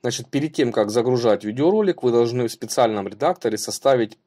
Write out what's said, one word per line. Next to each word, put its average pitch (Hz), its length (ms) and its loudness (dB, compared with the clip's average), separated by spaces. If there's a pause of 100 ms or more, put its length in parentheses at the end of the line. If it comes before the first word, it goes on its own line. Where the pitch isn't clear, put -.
Значит, 120 280 -6
перед 151 240 -4
тем, 120 180 0
как 107 200 0
загружать 117 520 2
видеоролик, 165 600 0
вы 123 80 2
должны 120 360 0
в - 40 -6
специальном 107 560 0
редакторе 120 500 -2
составить 123 680 0